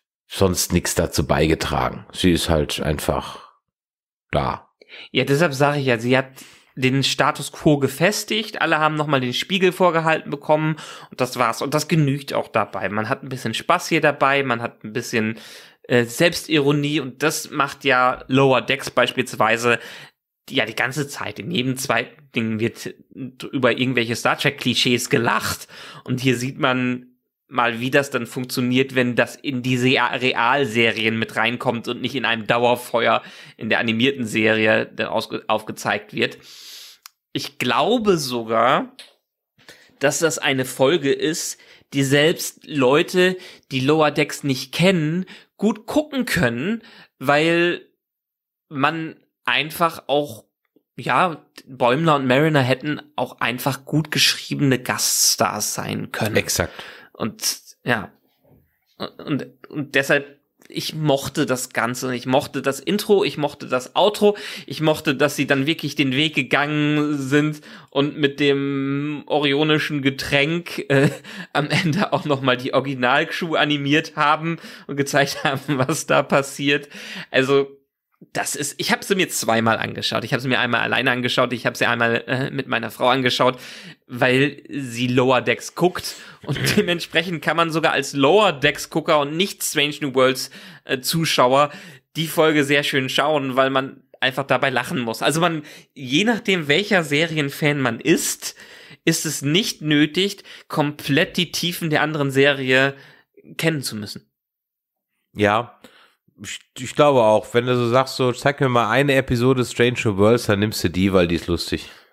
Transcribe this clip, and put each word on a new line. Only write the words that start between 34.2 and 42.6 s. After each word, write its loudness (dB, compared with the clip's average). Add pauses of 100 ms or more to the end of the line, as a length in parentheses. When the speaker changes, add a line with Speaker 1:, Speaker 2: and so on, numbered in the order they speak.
Speaker 2:
Serie 2 (100)
dann -4
ausge-, -4
aufgezeigt -4
wird. -4 (960)
Ich -8
glaube 2
sogar, 0 (1040)
dass 0
das 0
eine 0
Folge 2
ist, -4 (360)
die 2
selbst 0